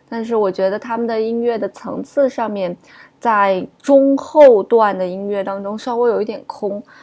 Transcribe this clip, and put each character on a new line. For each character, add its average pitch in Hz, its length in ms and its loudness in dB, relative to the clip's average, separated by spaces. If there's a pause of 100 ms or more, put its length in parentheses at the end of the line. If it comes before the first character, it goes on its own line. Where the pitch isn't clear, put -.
(120)
但 233 140 -8
是 233 100 -4
我 208 160 0
觉 190 200 -2
得 208 80 -6
他 233 180 -8
们 233 80 -4
的 226 160 -4
音 226 200 -4
乐 240 140 -2
的 208 140 -6
层 - 340 -12
次 277 240 0
上 233 220 -4
面， 185 260 -6 (440)
在 202 460 0 (140)
中 277 380 4
后 262 460 6
段 214 320 2
的 185 100 -4
音 196 240 -8
乐 202 140 -4
当 196 200 -8
中 202 140 -8
稍 233 200 -6
微 240 120 2
有 196 100 0
一 214 60 -2
点 220 220 -12
空。 202 360 -8 (200)